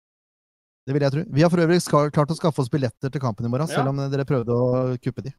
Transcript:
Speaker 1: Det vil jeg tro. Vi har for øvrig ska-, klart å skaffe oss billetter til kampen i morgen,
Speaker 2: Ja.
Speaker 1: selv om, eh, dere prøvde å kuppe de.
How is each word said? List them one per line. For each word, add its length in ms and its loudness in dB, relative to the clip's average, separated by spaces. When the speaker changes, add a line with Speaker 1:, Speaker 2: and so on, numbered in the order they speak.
Speaker 1:
Det 100 -4
vil 80 2
jeg 100 2
tro. 180 0
Vi 120 2
har 60 6
for 120 2
øvrig 180 4
ska-, 320 2
klart 220 2
å 20 -4
skaffe 240 -2
oss 80 0
billetter 420 -4
til 120 -8
kampen 240 -2
i 20 -2
morgen, 220 -2
Speaker 2:
Ja. 80 -4
Speaker 1:
selv 120 0
om, 100 -4
eh, 100 -4
dere 160 -2
prøvde 240 -2
å 500 0
kuppe 240 -6
de. 160 -10